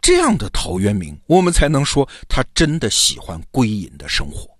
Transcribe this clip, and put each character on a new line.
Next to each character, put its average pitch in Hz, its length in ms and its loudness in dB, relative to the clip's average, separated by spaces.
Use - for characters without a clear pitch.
这 349 160 4
样 277 180 2
的 - 140 -4
陶 - 280 -8
渊 104 160 2
明， 76 320 -6
我 175 140 6
们 180 120 2
才 151 160 4
能 147 160 2
说 139 240 0
他 131 160 2
真 160 240 2
的 117 120 -2
喜 - 280 0
欢 85 220 -12
归 123 180 0
隐 101 280 -6
的 71 120 -16
生 71 220 -4
活。 - 180 -12